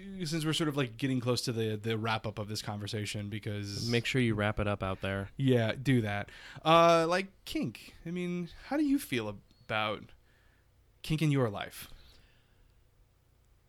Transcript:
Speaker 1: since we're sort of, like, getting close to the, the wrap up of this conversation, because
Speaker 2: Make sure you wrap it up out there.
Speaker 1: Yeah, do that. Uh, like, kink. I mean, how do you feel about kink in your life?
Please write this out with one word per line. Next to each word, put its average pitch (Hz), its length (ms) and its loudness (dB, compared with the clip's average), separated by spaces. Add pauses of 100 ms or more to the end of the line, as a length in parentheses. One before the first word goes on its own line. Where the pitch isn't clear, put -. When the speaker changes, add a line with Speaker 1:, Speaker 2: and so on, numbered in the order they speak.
(260)
Speaker 1:
since 156 200 -2
we're 156 80 2
sort 156 160 2
of, 139 80 -2
like, 120 200 -2
getting 131 240 0
close 120 200 2
to 131 120 -2
the, 110 280 0
the 113 160 -2
wrap 110 300 -2
up 107 120 -8
of 104 100 -6
this 107 120 -6
conversation, 104 680 -6
because 104 600 -6
Speaker 2:
Make 117 160 2
sure 135 160 2
you 113 140 4
wrap 104 240 2
it 104 100 2
up 101 140 -2
out 95 180 -4
there. 98 360 -2
Speaker 1:
Yeah, 120 440 4
do 123 200 4
that. 104 280 -4 (340)
Uh, 165 460 8
like, 190 180 0 (180)
kink. - 480 -6 (120)
I 165 60 -8
mean, 175 380 -4 (180)
how 269 100 -4
do 311 60 2
you 277 160 4
feel 113 300 -2 (380)
about 107 360 -2 (1000)
kink 156 180 0
in 151 100 2
your 131 180 4
life? - 400 -10 (1800)